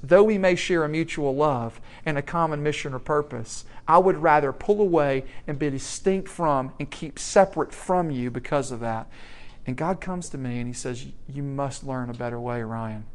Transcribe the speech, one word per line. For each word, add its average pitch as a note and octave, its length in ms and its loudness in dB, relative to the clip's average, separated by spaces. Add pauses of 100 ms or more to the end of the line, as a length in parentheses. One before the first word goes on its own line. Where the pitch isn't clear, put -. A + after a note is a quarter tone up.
though E3+ 200 8
we G#3+ 160 6
may F#3 160 4
share F3 300 0
a D3 40 0
mutual D#3 460 -2
love C3 480 0 (240)
and D#3 100 0
a C#3+ 60 -2
common D#3 400 -2
mission D3 320 -2
or B2+ 40 -6
purpose, D3 680 -4 (220)
I D#3+ 120 8
would F#3 200 6
rather D3+ 340 6
pull G#3 280 0
away D3 440 4 (220)
and D3 120 -4
be D3+ 100 0
distinct F#3+ 600 -2
from C#3 500 0
and C#3+ 120 -6
keep - 280 -10
separate - 560 4
from F3+ 360 0
you B2+ 200 -2
because C3 400 -2
of A#2 100 -6
that." A2+ 260 -4 (600)
And B2+ 100 -4
God F3+ 240 -2
comes F3+ 300 -6
to C#3+ 80 -8
me B2 220 -4
and A#2+ 80 -4
he A#2+ 40 -6
says, B2 320 -6 (240)
"You C#3+ 140 -8
must C#3 420 -6
learn B2+ 240 -6
a A#2+ 60 -8
better A#2+ 260 -6
way, A#2+ 220 -4
Ryan. A2 420 -6 (100)